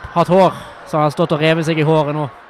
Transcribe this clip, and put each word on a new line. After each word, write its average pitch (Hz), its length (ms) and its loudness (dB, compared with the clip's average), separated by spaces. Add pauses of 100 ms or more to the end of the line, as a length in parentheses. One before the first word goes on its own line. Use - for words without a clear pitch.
(140)
hatt 170 140 0
hår, 180 240 4 (340)
så - 100 -14
hadde 151 60 2
han 151 80 2
stått 165 220 -2
og 151 80 -2
revet 160 260 2
seg 160 120 -2
i 156 60 2
håret 151 300 0
nå. 151 160 -6 (200)